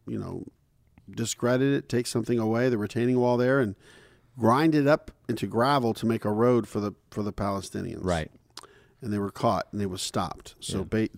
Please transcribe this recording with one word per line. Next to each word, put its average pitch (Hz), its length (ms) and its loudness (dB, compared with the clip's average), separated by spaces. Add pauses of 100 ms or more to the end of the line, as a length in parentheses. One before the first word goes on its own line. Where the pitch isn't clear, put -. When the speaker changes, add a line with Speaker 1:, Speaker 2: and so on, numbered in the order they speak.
Speaker 1:
you 110 100 -6
know, 92 300 -8 (640)
discredit 123 600 0
it, - 160 -2
take 120 200 0
something 117 320 0
away, 113 300 2
the 117 100 2
retaining 120 400 0
wall 123 180 4
there, 127 220 4
and 104 160 0 (600)
grind 131 360 4
it 143 140 4
up 151 240 2 (180)
into 110 160 -4
gravel 117 480 2
to 110 140 -4
make 113 180 0
a 104 60 0
road 117 360 2
for 110 120 -6
the, 101 140 -4 (180)
for 107 100 -4
the 104 100 -4
Palestinians. 98 720 -6
Speaker 2:
Right. 82 280 -2 (680)
Speaker 1:
And 104 140 -6
they 101 60 -2
were 101 120 -4
caught, 101 400 0
and 101 80 -6
they 101 60 -2
were 92 140 -6
stopped. - 600 -6
So - 200 -6
Speaker 2:
Yeah. 95 100 -4
Speaker 1:
ba-, 110 280 0